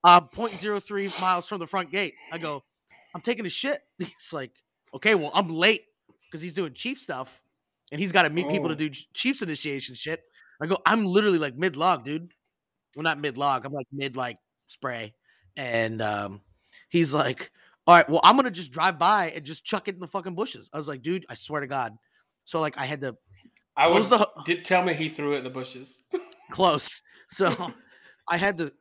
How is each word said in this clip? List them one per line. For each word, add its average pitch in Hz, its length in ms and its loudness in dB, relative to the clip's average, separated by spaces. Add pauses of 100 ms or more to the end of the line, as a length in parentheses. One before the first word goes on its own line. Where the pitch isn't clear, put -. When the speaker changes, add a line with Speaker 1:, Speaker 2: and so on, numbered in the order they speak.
Speaker 1:
uh, 175 180 10
point 202 320 -6
zero 202 260 -4
three 196 320 -6 (100)
miles 180 260 0
from 208 120 -8
the 165 80 -8
front 180 240 -4
gate." 180 220 -4 (180)
I 165 80 -10
go, 151 240 -8 (500)
"I'm 170 80 -14
taking 226 240 -4
a 175 40 -6
shit." - 400 -4
<laughs> - 100 -20
He's - 340 -10
like, 135 180 -10 (420)
"Okay, 214 220 2
well, 151 200 0
I'm 185 140 2
late," 175 340 2 (480)
'cause 156 100 -12
he's 170 140 -12
doing 160 180 -4
chief 247 260 -10
stuff, 131 420 -10 (500)
and 147 100 -8
he's 190 100 -2
gotta 175 200 6
meet 180 180 -2
people 165 200 -2
to 156 60 -4
Speaker 2:
Oh. - 20 -14
Speaker 1:
do 151 120 -4
ch-, - 240 -14
Chiefs 262 300 -4
initiation 143 500 -8
shit. 156 300 -10 (360)
I 151 60 -6
go, 180 200 0
"I'm 214 200 6
literally, 190 320 4
like, 143 180 -4
mid-log, 160 500 0
dude." 160 280 -8 (640)
Well, 147 80 -10
not 156 160 -2
mid-log. 135 480 -2
I'm, 139 60 -10
like, 135 180 -8
mid, 139 240 -6
like, 123 220 -6 (280)
spray. 113 480 -10 (420)
And, 113 460 -2
um, 101 400 -4 (480)
he's 165 240 2
like, 131 380 -2 (340)
"All 170 80 10
right, 170 160 8
well, 160 140 4
I'm 214 120 10
gonna 262 140 2
just 165 220 -12
drive 160 260 0
by 180 320 4
and 147 160 -12
just 156 180 -14
chuck - 240 -6
it 196 60 -8
in 185 80 -14
the 170 60 -12
fucking 180 260 -8
bushes." - 400 -8
I 143 40 -8
was 151 100 -8
like, 131 160 -10
"Dude, 175 260 -4
I 120 60 -14
swear 147 260 -8
to 139 60 -8
God." 123 280 -4 (500)
So, 165 140 -4
like, 151 200 -2
I 135 60 -4
had 135 160 -8
to 127 140 -6 (600)
Speaker 2:
I 143 120 6
Speaker 1:
close 196 220 6
Speaker 2:
would, 233 100 6
Speaker 1:
the 208 60 6
ho- - 200 -16
Speaker 2:
did 175 200 -2
tell 180 180 4
me 180 120 0
he 156 140 -4
threw 147 240 -4
it 139 60 -2
in 123 40 -8
the 131 80 -10
bushes. 127 600 -12
<laughs> - 400 -10
Speaker 1:
Close. - 500 2 (280)
So 180 420 -2 (280)
<laughs> - 280 -20
I 170 100 0
had 190 200 0
to 151 240 -6